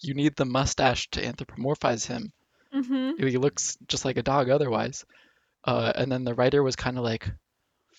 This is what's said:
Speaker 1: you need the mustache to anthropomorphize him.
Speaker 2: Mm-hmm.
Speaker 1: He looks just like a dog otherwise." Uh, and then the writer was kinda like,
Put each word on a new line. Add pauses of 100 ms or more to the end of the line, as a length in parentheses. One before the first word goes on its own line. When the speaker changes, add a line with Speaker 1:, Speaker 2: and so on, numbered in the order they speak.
Speaker 1:
you
need
the
mustache
to
anthropomorphize
him. (400)
Speaker 2:
Mm-hmm.
Speaker 1:
He
looks (100)
just
like
a
dog
otherwise." (580)
Uh,
and
then
the
writer
was
kinda
like, (680)